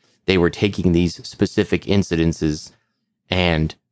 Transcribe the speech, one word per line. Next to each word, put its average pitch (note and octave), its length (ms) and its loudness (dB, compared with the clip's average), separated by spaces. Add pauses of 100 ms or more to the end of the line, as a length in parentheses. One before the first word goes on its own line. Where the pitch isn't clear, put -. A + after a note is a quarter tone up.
(260)
they F#2+ 120 2
were E2+ 120 4
taking F#2 420 0
these E2+ 360 0
specific - 560 -2
incidences E2 880 0 (580)
and E2+ 460 0 (160)